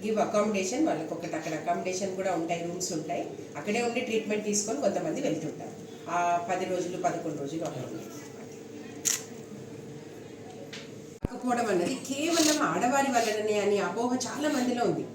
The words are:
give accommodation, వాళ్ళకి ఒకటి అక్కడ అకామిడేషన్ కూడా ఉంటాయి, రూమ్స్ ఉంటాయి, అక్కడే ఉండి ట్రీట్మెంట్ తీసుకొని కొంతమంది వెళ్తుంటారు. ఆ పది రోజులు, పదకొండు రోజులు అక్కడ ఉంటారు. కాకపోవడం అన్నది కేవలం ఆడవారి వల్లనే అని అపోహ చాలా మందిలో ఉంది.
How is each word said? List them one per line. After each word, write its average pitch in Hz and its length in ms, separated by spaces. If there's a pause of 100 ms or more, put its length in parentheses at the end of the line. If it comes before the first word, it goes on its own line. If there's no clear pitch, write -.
give 214 120
accommodation, 214 680
వాళ్ళకి 160 280
ఒకటి 165 220
అక్కడ 156 160
అకామిడేషన్ 180 640
కూడా 185 160
ఉంటాయి, 170 320
రూమ్స్ 180 280
ఉంటాయి, 165 340 (300)
అక్కడే 214 260
ఉండి 240 180
ట్రీట్మెంట్ 208 440
తీసుకొని 220 360
కొంతమంది 180 400
వెళ్తుంటారు. 156 500 (380)
ఆ 175 420
పది 180 140
రోజులు, 175 320
పదకొండు 160 420
రోజులు 156 260
అక్కడ 135 180
ఉంటారు. 110 360 (3000)
కాకపోవడం 240 400
అన్నది 175 280
కేవలం 302 680
ఆడవారి 247 480
వల్లనే 214 480
అని 202 200
అపోహ 226 380 (100)
చాలా 294 220
మందిలో 247 360
ఉంది. 156 200 (100)